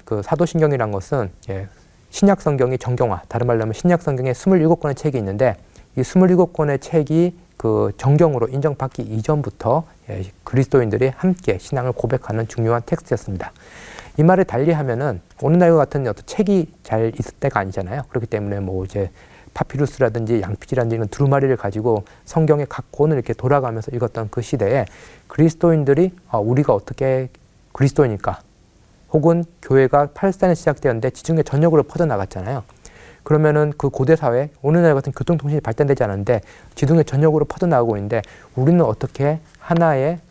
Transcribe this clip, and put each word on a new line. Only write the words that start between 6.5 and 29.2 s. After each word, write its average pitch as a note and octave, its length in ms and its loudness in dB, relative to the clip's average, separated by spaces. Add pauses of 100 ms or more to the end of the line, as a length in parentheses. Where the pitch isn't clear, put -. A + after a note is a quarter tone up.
권의 D3 240 -2
책이 E3 580 0 (220)
그 G#2+ 400 0
정경으로 C#3 520 2
인정받기 C3+ 520 -4
이전부터, A#2+ 840 -2 (260)
예, F#2+ 120 -8 (200)
그리스도인들이 B2 720 2
함께 F3 420 -2
신앙을 B2+ 360 -4
고백하는 A#2 540 -4
중요한 A#2 380 -2
텍스트였습니다. - 680 -6 (640)
이 D3+ 60 2
말을 F3+ 220 4
달리 D3+ 280 0
하면은 B2+ 460 -4 (220)
오늘날과 E3 360 4
같은 C3+ 300 0
어떤 - 200 -6
책이 F#3+ 440 -2 (120)
잘 A2 340 -2
있을 - 220 -8
때가 B2 220 -2
아니잖아요. F#2+ 480 -8
그렇기 A2 180 -6
때문에 G2+ 320 -4
뭐 F#2+ 260 -6
이제 F#2+ 240 -4 (460)
파피루스라든지 A#2 840 -2
양피지라든지 A2+ 560 -4
이런 A2 100 -4
두루마리를 C3+ 500 0
가지고 G#2+ 460 -2 (220)
성경의 D3 440 0
각 - 220 -14
권을 D3+ 240 0
이렇게 A#2+ 180 -4
돌아가면서 B2+ 580 -2
읽었던 A#2 380 -6
그 A#2 140 -6
시대에 G#2+ 420 -2 (420)
그리스도인들이, D#3+ 840 2 (160)
아, A#2 80 -2
우리가 A#2+ 380 2
어떻게 C3 540 -4 (440)
그리스도인일까? B2 680 0 (720)
혹은 E3 320 2 (160)